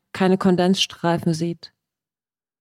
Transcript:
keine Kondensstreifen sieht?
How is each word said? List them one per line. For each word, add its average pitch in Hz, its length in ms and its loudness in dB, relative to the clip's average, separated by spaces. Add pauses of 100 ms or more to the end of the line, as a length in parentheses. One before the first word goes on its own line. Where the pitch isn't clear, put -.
(140)
keine 190 240 2
Kondensstreifen 180 960 0
sieht? 170 400 -8 (880)